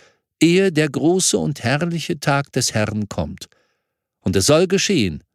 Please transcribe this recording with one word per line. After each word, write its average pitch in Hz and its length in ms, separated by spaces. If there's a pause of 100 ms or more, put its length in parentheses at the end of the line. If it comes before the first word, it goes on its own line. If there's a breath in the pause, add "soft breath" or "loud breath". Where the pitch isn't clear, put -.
(420 soft breath)
ehe 185 300
der 151 180
große 160 480
und 156 240
herrliche 151 580
Tag 139 340
des - 200
Herrn 104 360
kommt. - 380 (760)
Und 95 140
es 95 100
soll 165 220
geschehen 143 560 (120)